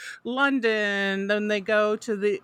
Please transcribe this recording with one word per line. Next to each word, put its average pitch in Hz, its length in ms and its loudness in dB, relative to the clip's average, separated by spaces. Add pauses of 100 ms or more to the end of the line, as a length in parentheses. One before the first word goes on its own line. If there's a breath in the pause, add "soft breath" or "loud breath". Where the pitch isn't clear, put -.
(240 loud breath)
London, 214 1040 0
then 208 200 0
they 208 140 0
go 214 360 2
to 214 180 -6
the 202 280 0